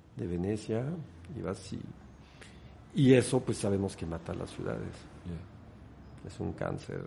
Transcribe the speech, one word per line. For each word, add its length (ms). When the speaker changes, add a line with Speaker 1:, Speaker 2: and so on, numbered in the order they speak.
Speaker 1:
de 120
Venecia 580
y 40
vas 320
y, 60
y 180
eso, 280
pues, 160
sabemos 400
que 80
mata 280
las 180
ciudades. 420
Speaker 2:
Ya. 1040
Speaker 1:
Es 100
un 140
cáncer, 540